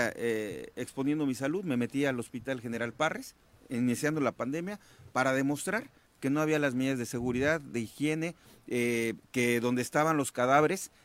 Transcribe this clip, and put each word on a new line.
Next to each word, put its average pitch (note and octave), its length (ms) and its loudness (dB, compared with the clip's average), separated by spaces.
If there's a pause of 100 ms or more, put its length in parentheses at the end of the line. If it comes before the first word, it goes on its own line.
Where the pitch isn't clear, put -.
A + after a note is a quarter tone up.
(160)
eh, G#2+ 600 -4
exponiendo C#3 500 -2
mi C3 80 0
salud, D3 300 -2
me C#3 120 0
metí A#2+ 300 0
al C3 120 0
Hospital A#2+ 420 -8
General A#2 320 -6
Parres, D#3+ 420 -4 (340)
iniciando B2+ 520 0
la A#2+ 120 2
pandemia, E3+ 480 -6 (320)
para C3 200 2
demostrar C#3+ 580 0 (300)
que C3+ 100 0
no D3 100 2
había D#3 180 2
las C#3 160 2
medidas C3 240 0
de A#2 80 -2
seguridad, B2+ 540 0
de B2 200 -6
higiene, D#3 540 -2 (340)
eh, A#2 460 0 (180)
que A#2+ 280 4
donde B2 220 2
estaban D#3 340 2
los C#3 140 0
cadáveres, D3 600 4 (120)